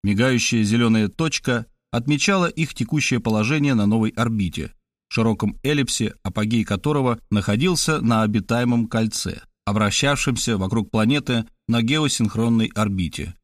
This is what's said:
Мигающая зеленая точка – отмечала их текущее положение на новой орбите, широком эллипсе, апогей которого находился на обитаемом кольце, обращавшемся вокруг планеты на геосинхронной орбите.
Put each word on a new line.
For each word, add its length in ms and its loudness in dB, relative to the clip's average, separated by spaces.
Мигающая 600 2
зеленая 460 2
точка – 580 -2
отмечала 560 0
их 280 -4
текущее 460 -2
положение 540 0
на 120 2
новой 240 2
орбите, 640 -2
широком 540 0
эллипсе, 600 -2
апогей 420 0
которого 560 0
находился 720 0
на 220 2
обитаемом 640 0
кольце, 540 -4
обращавшемся 920 0
вокруг 320 -2
планеты 560 0
на 140 2
геосинхронной 920 0
орбите. 680 -4